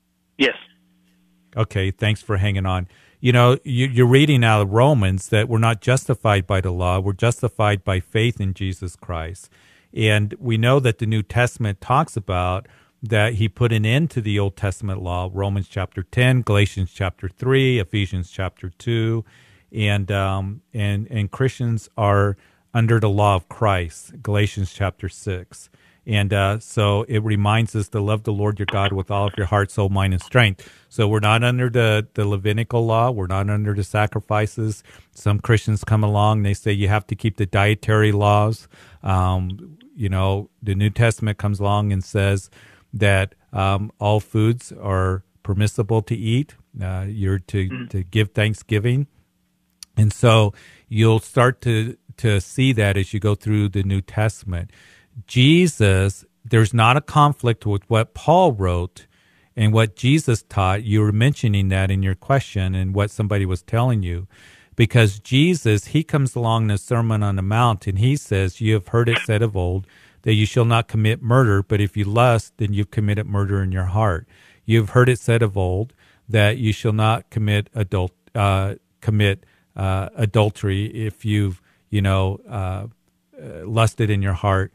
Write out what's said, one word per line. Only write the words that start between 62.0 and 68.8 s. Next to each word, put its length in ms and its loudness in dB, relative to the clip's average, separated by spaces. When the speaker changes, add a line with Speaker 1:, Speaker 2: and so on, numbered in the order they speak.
Speaker 2:
your 140 0
question 580 -2
and 180 -2
what 200 -2
somebody 340 -2
was 160 -4
telling 400 0
you. 240 -6
Because 460 2
Jesus, 640 2
he 160 0
comes 320 -2
along 280 0
in 60 0
the 100 0
Sermon 440 -2
on 140 -2
the 60 -2
Mount, 440 0
and 140 -2
he 160 2
says, 440 -2
"You 140 2
have 140 -2